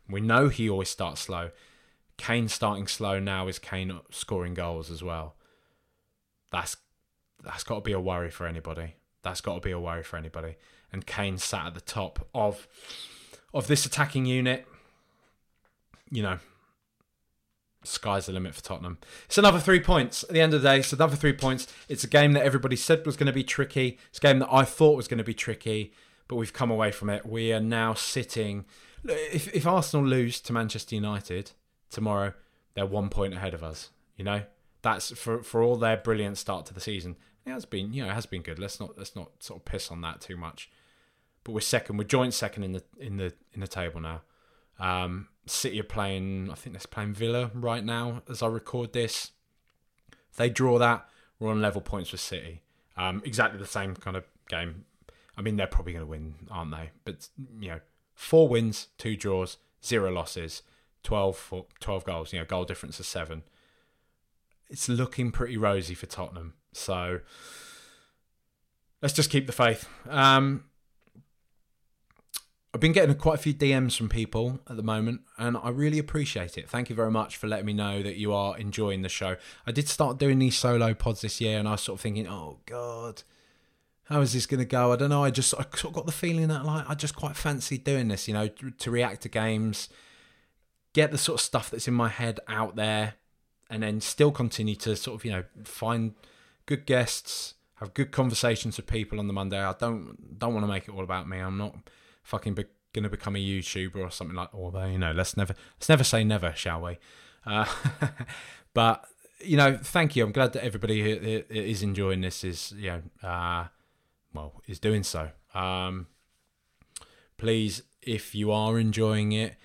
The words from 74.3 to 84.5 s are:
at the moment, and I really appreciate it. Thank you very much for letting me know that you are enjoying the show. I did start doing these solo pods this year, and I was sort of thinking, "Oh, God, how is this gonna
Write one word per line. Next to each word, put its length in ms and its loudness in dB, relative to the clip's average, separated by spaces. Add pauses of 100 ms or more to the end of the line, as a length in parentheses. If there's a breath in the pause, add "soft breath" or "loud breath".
at 60 -12
the 60 -6
moment, 380 0 (160)
and 220 -2
I 100 -6
really 300 2
appreciate 580 -4
it. 140 -10
Thank 180 -4
you 80 -6
very 140 2
much 260 0
for 100 -6
letting 200 -2
me 80 0
know 280 0
that 140 -6
you 160 0
are 240 0
enjoying 460 -2
the 80 -4
show. 260 -2 (300 loud breath)
I 60 -4
did 160 0
start 300 2
doing 200 6
these 180 4
solo 380 4
pods 260 -2
this 180 -6
year, 200 2
and 100 0
I 40 0
was 100 -2
sort 160 -6
of 20 -14
thinking, 260 -4
"Oh, 380 -12
God, 600 -10 (800 soft breath)
how 180 4
is 100 4
this 140 0
gonna 180 2